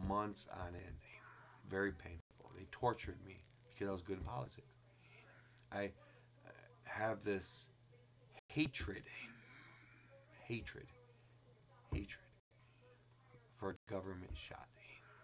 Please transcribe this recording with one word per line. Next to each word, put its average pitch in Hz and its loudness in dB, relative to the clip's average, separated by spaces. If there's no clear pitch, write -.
months 104 4
on 95 -2
end. 90 -6
Very 95 8
painful. - -8
They - -8
tortured 107 4
me 95 -12
because 98 2
I - 4
was 90 2
good 87 0
in 71 -2
politics. - -4
I 101 4
have 107 4
this 98 2
hatred, 139 4
hatred, - -2
hatred - 0
for 98 2
a - -4
government 92 -2
shot. - -6